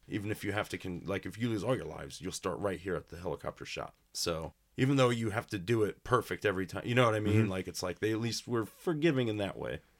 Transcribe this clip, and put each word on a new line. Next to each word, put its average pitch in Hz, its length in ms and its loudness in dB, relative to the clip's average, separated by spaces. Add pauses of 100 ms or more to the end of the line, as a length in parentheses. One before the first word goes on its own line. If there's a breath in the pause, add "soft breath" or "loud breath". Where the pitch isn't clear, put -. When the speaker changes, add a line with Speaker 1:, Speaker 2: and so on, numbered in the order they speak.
Speaker 1:
Even 107 220 -2
if - 120 -6
you 101 80 -2
have 101 180 -2
to, 98 80 -6
con-, 90 280 -6
like, 92 200 -4
if 92 140 -8
you 123 100 0
lose 107 140 -2
all 123 140 0
your 80 80 -6
lives, 78 340 -10
you'll 90 140 -6
start 90 260 -4
right 95 200 -2
here 90 160 -2
at 73 120 -6
the - 80 -14
helicopter 82 500 -6
shot. - 280 -8 (200)
So, 80 400 -4 (220)
even 135 220 4
though 127 140 6
you 117 180 0
have 107 180 -2
to 113 100 -4
do 107 260 2
it - 200 -2
perfect 104 420 2
every 95 220 2
time, 95 180 -6
you 120 80 0
know 107 120 8
what 110 100 4
I 107 60 2
mean? 107 220 6
Speaker 2:
Mm-hmm. 101 80 2
Speaker 1:
Like, 92 180 -4
it's - 120 -8
like 90 180 -4
they 107 120 2
at 110 80 0
least 113 300 -4
were 117 160 0
forgiving 147 640 2
in 107 80 0
that 98 200 -2
way. 69 220 -4 (200)